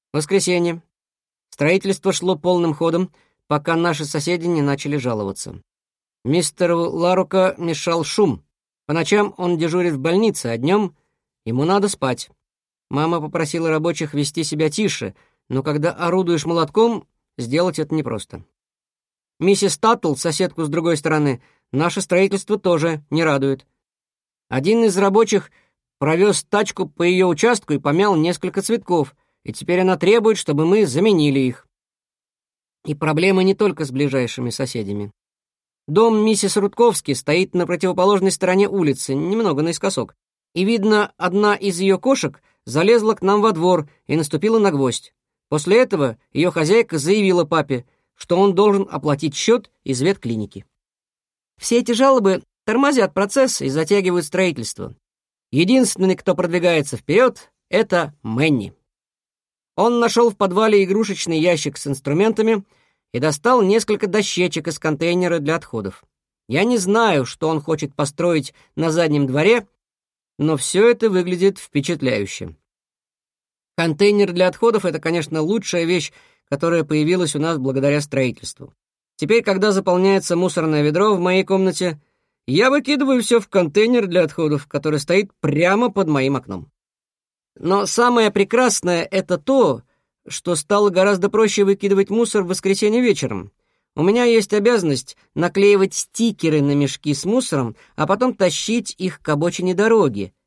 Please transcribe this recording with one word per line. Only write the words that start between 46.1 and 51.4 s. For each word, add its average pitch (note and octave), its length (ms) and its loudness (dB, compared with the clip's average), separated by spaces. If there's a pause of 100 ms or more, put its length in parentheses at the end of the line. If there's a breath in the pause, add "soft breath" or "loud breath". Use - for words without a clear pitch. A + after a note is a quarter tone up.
её E3+ 200 0
хозяйка E3+ 460 0
заявила F3+ 460 2
папе, D3+ 420 -2 (300)
что - 220 -2
он G3 180 4
должен G3 340 2
оплатить D3 460 -4
счёт A3+ 340 0 (140)
из C3 180 -4
ветклиники. A#2 640 -4 (920)